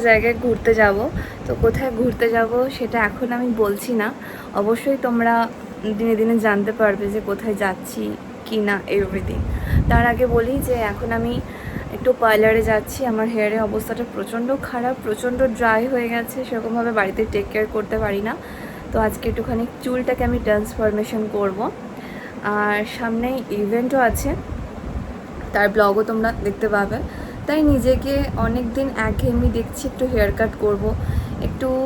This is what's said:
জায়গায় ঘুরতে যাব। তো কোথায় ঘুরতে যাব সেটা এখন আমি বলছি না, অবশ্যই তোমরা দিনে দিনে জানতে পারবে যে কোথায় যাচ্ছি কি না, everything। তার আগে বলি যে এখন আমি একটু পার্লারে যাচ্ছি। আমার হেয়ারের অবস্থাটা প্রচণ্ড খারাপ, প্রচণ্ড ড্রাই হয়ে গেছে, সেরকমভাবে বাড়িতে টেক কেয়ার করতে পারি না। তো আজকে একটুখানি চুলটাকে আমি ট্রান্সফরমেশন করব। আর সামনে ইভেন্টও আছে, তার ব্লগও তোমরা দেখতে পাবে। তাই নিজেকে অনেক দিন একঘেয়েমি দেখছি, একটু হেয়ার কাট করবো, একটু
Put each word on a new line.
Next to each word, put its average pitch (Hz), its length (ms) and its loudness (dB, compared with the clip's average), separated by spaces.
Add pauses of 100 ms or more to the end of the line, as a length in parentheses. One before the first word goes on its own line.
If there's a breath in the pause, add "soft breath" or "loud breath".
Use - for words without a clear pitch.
জায়গায় 226 280 6 (100)
ঘুরতে 226 260 2 (100)
যাব। 202 160 6 (480 loud breath)
তো 254 60 -4 (120)
কোথায় 254 360 2
ঘুরতে 233 360 2
যাব 226 160 2 (260)
সেটা 233 200 -2 (120)
এখন 240 180 -4 (100)
আমি 247 120 0 (140)
বলছি 202 280 0 (100)
না, 214 60 0 (540 loud breath)
অবশ্যই 233 440 2
তোমরা 233 280 4 (680)
দিনে 226 200 2
দিনে 226 160 4 (100)
জানতে 202 340 2
পারবে 208 340 2
যে 214 60 -2 (100)
কোথায় 202 340 -2
যাচ্ছি 190 400 -4 (440)
কি 220 100 -2 (100)
না, 202 80 2 (220)
everything। 190 440 -2 (480 loud breath)
তার 233 220 6
আগে 240 140 2 (100)
বলি 233 200 2 (120)
যে 247 80 2 (160)
এখন 226 180 -6 (100)
আমি 233 140 0 (600 loud breath)
একটু - 140 2 (120)
পার্লারে 220 400 6 (100)
যাচ্ছি। 214 280 -2 (120)
আমার 220 220 0
হেয়ারের 214 340 0
অবস্থাটা 220 460 -4
প্রচণ্ড 233 360 -4 (180)
খারাপ, 247 280 -2 (100)
প্রচণ্ড 247 340 -2 (180)
ড্রাই 226 240 4 (120)
হয়ে 240 200 0
গেছে, 233 240 -4 (100)
সেরকমভাবে 233 520 -2
বাড়িতে 196 220 0 (120)
টেক 202 180 -2
কেয়ার 214 240 0
করতে 214 280 -2
পারি 202 240 -2
না। 247 60 -4 (580 loud breath)
তো - 40 -2 (120)
আজকে 214 240 -4
একটুখানি 226 320 -2 (200)
চুলটাকে 254 460 0
আমি 240 160 2
ট্রান্সফরমেশন 214 760 2 (160)
করব। 196 220 0 (1000 loud breath)
আর 208 200 2 (180)
সামনে 233 320 -2 (320)
ইভেন্টও 240 380 2 (100)
আছে, 269 200 0 (1200)
তার 208 220 4
ব্লগও 208 340 6
তোমরা 220 200 0 (180)
দেখতে 202 300 -2
পাবে। 202 220 0 (480 loud breath)
তাই 302 140 2 (100)
নিজেকে 262 420 2 (320)
অনেক 240 200 0 (120)
দিন 269 100 0 (200)
একঘেয়েমি 240 500 2
দেখছি, - 340 -4
একটু - 120 -4 (100)
হেয়ার 208 260 4
কাট 226 140 2 (100)
করবো, 208 260 2 (580 loud breath)
একটু - 200 -2 (180)